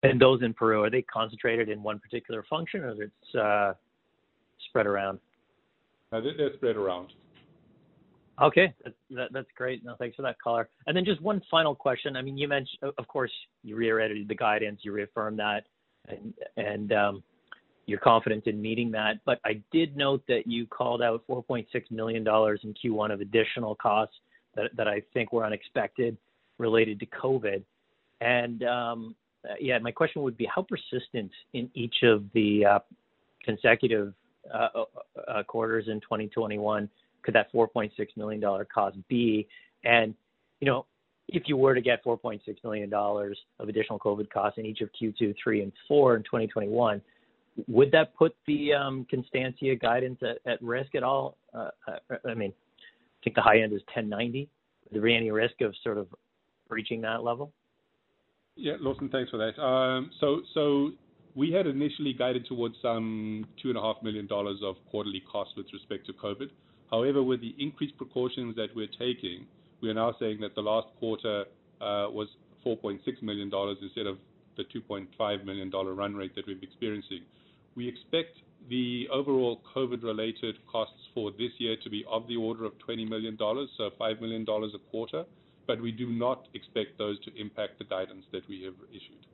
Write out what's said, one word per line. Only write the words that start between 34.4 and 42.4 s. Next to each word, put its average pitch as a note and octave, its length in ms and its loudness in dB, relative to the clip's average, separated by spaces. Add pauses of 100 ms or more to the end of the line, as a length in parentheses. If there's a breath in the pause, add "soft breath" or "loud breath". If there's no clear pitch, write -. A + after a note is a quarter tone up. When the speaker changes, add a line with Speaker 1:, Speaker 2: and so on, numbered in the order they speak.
Speaker 1:
uh, A2+ 220 0
uh, A2+ 120 -2 (420)
uh, G#2+ 160 -4
quarters A2+ 440 -2
in G#2+ 140 -4
twenty A2 260 -4
twenty-one G#2 600 -2 (320)
could - 140 0
that G#2+ 160 6
four A#2 160 6
point G#2+ 280 -2
six - 220 -6
million G#2+ 240 -4
dollar G2+ 240 0
cost G2 320 0 (120)
be? A2+ 380 2 (360 loud breath)
And, A2+ 320 6 (440)
you C#3 60 -2
know, C3+ 220 2 (400)
if - 180 -2
you C#3+ 100 0
were C3 200 8
to B2+ 60 4
get A#2+ 220 2
four A#2 140 0
point A2 300 -6